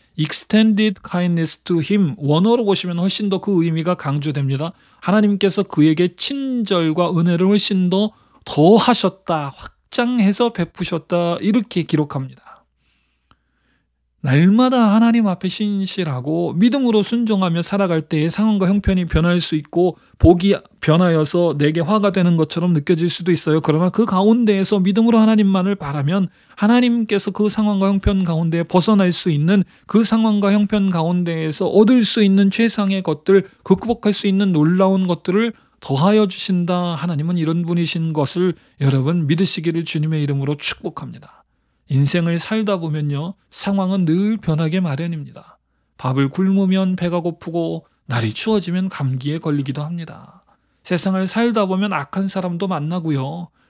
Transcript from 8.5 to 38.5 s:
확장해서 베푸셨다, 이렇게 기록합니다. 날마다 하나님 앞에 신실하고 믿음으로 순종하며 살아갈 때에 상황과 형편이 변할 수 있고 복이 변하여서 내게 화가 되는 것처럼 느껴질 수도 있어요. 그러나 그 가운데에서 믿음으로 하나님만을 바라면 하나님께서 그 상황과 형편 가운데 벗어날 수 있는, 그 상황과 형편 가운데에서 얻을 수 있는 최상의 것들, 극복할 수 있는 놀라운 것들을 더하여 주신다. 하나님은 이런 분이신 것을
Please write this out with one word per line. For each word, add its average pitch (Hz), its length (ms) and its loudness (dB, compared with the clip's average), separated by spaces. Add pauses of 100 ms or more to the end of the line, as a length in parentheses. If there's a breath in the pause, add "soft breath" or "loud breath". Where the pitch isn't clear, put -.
확장해서 240 960 -2
베푸셨다, 175 880 -4
이렇게 202 440 -2
기록합니다. 143 580 -4 (1800)
날마다 208 680 4
하나님 226 360 4
앞에 185 180 -4
신실하고 175 1080 -4
믿음으로 226 500 2
순종하며 190 580 0
살아갈 175 400 0
때에 156 260 -2
상황과 208 380 0
형편이 190 380 0
변할 170 360 2
수 - 140 -4
있고 170 440 0 (200 soft breath)
복이 180 380 6 (240)
변하여서 165 800 2
내게 156 220 2
화가 202 300 0
되는 175 260 2
것처럼 170 360 0
느껴질 165 360 0
수도 175 220 -4
있어요. 156 300 0
그러나 160 280 0
그 214 160 0
가운데에서 202 760 2
믿음으로 226 380 2
하나님만을 202 580 2
바라면 151 520 -2 (280 soft breath)
하나님께서 233 720 0
그 208 180 0
상황과 202 380 0
형편 196 380 0
가운데 165 400 -2
벗어날 180 480 2
수 - 180 -2
있는, 165 320 2 (240 soft breath)
그 220 160 2
상황과 208 500 0
형편 208 380 0
가운데에서 170 800 -2
얻을 220 340 6
수 208 220 2
있는 196 260 4
최상의 196 540 -2
것들, 185 420 2 (160 loud breath)
극복할 214 500 0
수 - 140 -4
있는 196 260 2
놀라운 185 540 2
것들을 190 460 -2 (260 soft breath)
더하여 196 480 2
주신다. 175 680 -4
하나님은 165 420 -4
이런 165 240 -2
분이신 165 500 -2
것을 160 420 -2 (260 soft breath)